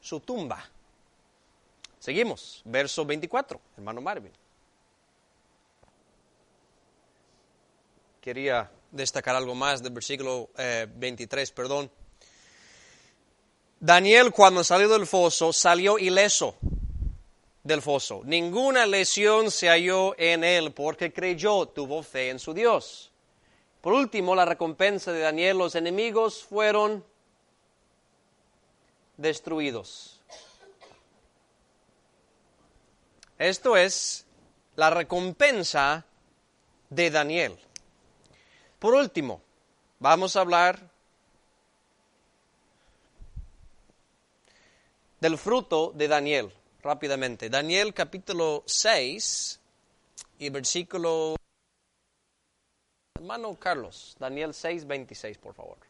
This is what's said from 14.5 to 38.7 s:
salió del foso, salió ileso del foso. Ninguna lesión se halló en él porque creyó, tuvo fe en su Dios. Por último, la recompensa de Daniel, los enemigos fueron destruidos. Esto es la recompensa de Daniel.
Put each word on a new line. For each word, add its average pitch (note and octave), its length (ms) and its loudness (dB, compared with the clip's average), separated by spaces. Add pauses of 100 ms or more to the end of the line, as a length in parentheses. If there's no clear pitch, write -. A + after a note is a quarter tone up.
salió F#3 240 4
del G#3+ 180 4
foso, E3 460 2
salió F#3 460 4
ileso F#3+ 580 2 (1080)
del D3 200 -2
foso. C3 420 -4
Ninguna G#3 640 2
lesión G#3 640 2
se - 180 0
halló F#3 500 4
en E3 240 2
él E3 300 2
porque D3+ 400 -6
creyó, F3+ 540 0
tuvo D3 360 -8
fe C3 280 -6
en C3 80 -8
su D#3+ 160 -10
Dios. G#3 580 0 (680)
Por F3 120 -2
último, G#3+ 420 0
la F#3 100 4
recompensa F3 680 -2
de E3 80 -4
Daniel, E3 380 0
los F3 160 -2
enemigos G3+ 680 -2
fueron G#3 640 0 (2000)
destruidos. D3+ 1040 -6 (3250)
Esto F#3+ 380 2
es - 500 0 (480)
la D#3 160 4
recompensa E3+ 1120 0 (840)
de E3 200 0
Daniel. D3+ 460 -2 (1200)